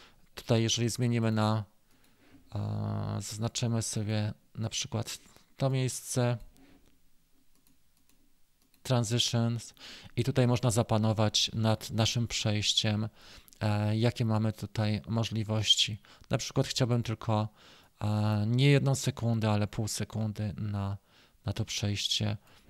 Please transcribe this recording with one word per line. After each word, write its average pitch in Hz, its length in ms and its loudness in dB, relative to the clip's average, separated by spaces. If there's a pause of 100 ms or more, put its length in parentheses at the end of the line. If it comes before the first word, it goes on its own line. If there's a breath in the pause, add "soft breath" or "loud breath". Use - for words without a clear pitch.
(340 soft breath)
tutaj, 113 280 2
jeżeli 117 260 0
zmienimy 117 440 0
na, 110 320 2 (880 soft breath)
e, 104 680 -4
zaznaczymy 113 600 -2
sobie 107 500 -2 (220)
na 113 140 -4
przykład - 500 -6 (380)
to 135 140 0
miejsce, 123 680 -2 (2500 soft breath)
transitions 117 920 0 (420 loud breath)
i 120 80 0
tutaj 131 220 4
można 123 240 4
zapanować 110 840 2
nad 113 360 0
naszym 110 380 0
przejściem, 107 800 0 (520 loud breath)
e, 104 360 2
jakie 117 280 2
mamy 110 280 2
tutaj 107 560 -2
możliwości. 107 920 0 (300 loud breath)
Na 117 80 2
przykład - 280 -2
chciałbym 120 360 0
tylko, 110 460 0 (520 loud breath)
e, 107 460 2
nie 127 240 4
jedną 135 240 4
sekundę, 117 560 0
ale 104 160 2
pół 107 220 -4
sekundy 107 680 -4
na, 101 400 -4 (480 soft breath)
na 101 80 -2
to 113 120 -4
przejście. 104 720 -2 (340 soft breath)